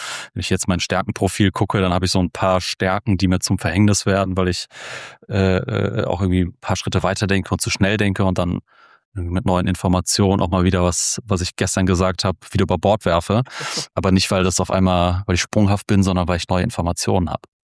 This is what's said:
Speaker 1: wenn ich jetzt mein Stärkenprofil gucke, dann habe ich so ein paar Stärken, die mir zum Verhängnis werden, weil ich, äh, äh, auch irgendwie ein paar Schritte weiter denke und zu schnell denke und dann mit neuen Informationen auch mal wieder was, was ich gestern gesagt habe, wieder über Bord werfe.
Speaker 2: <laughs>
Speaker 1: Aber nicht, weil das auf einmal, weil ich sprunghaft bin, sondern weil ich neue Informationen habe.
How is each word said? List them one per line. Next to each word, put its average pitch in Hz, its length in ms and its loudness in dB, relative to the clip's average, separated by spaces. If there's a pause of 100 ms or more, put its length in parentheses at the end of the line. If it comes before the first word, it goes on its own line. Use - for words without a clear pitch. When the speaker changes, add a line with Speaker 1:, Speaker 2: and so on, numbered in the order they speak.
(340)
Speaker 1:
wenn - 60 -6
ich - 100 -4
jetzt - 160 -2
mein 87 140 0
Stärkenprofil 98 720 0
gucke, - 280 0
dann 92 120 2
habe 90 140 0
ich - 40 0
so 98 80 2
ein 90 140 0
paar 92 280 2
Stärken, 95 560 -2
die 92 120 0
mir 90 100 2
zum - 180 -2
Verhängnis 101 480 2
werden, 95 320 0
weil 92 120 2
ich, - 180 -4 (600)
äh, 95 300 2
äh, 104 480 -2
auch 90 160 -2
irgendwie 90 240 2
ein 87 140 -8
paar - 140 -4
Schritte - 300 -2
weiter 98 240 0
denke 95 240 0
und 95 80 -2
zu - 100 -4
schnell 101 280 0
denke 101 260 0
und 92 140 0
dann 90 200 -2 (540)
mit 90 340 -4
neuen 90 220 2
Informationen 92 760 2
auch 87 80 -2
mal 90 140 2
wieder 90 180 2
was, - 420 -2
was 95 160 -2
ich - 140 -6
gestern 95 320 0
gesagt 92 380 0
habe, 92 140 -2 (120)
wieder - 140 2
über 90 140 0
Bord 104 260 2
werfe. 101 380 2 (260)
Speaker 2:
<laughs> - 260 -8
Speaker 1:
Aber 95 160 0
nicht, 92 220 2
weil 95 100 2
das 92 160 0
auf 92 140 -2
einmal, 90 540 2
weil 92 100 0
ich - 40 0
sprunghaft 101 460 0
bin, 98 160 4
sondern 92 240 2
weil 90 120 0
ich - 100 -10
neue 90 160 0
Informationen 87 640 -2
habe. - 120 -8 (220)